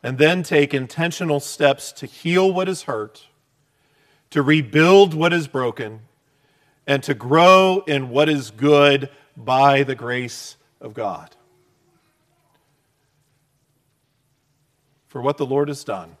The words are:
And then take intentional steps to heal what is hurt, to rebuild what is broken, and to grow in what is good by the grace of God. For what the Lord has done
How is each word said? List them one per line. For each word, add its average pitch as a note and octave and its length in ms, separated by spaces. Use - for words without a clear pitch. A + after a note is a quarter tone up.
And B2+ 160
then D#3+ 280
take D3 280
intentional D3+ 680
steps - 520
to - 140
heal F3+ 440
what F#3 180
is F#3 140
hurt, G#2+ 440
to D3 120
rebuild D#3 720
what E3 200
is E3 160
broken, A2+ 540
and C3+ 160
to - 120
grow F3+ 720
in C#3 220
what C#3+ 200
is C3+ 240
good C#3 580
by C3+ 460
the C3 140
grace B2 600
of G#2+ 140
God. G2+ 400
For - 120
what C#3 160
the C#3+ 100
Lord C#3 220
has C#3+ 160
done E2+ 360